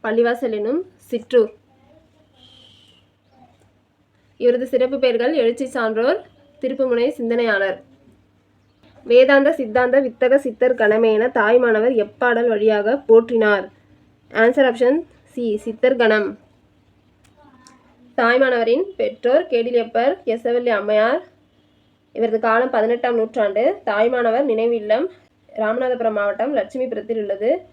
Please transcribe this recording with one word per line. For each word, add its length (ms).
பள்ளிவாசல் 480
என்னும் 460
சிற்றூர். 580
இவரது 300
சிறப்பு 320
பெயர்கள் 360
எழுச்சி 320
சான்றோர், 600
திருப்புமுனை 480
சிந்தனையாளர். 760
வேதாந்த 480
சித்தாந்த 480
வித்தக 360
சித்தர் 380
கணமே 380
என 140
தாய்மானவர் 680
எப்பாடல் 540
வழியாக 600
போற்றினார்? 600
ஆன்சர் 440
ஆப்ஷன் 300
சி, 320
சித்தர் 400
கணம். 420
தாய்மானவரின் 680
பெற்றோர் 500
கேடிலியப்பர், 760
கெசவல்லி 440
அம்மையார். 540
இவரது 280
காலம் 300
பதினெட்டாம் 460
நூற்றாண்டு. 680
தாய்மானவர் 560
நினைவு 320
இல்லம் 360
ராமநாதபுரம் 560
மாவட்டம் 440
லட்சுமிபுரத்தில் 640
உள்ளது. 420